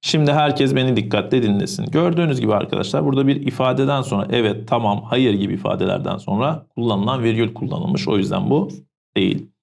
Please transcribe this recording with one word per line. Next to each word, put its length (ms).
Şimdi 320
herkes 420
beni 200
dikkatle 480
dinlesin. 420
Gördüğünüz 560
gibi 140
arkadaşlar 500
burada 220
bir 80
ifadeden 680
sonra 300
evet, 360
tamam, 360
hayır 300
gibi 200
ifadelerden 640
sonra 480
kullanılan 480
virgül 300
kullanılmış. 540
O 100
yüzden 320
bu 200
değil. 340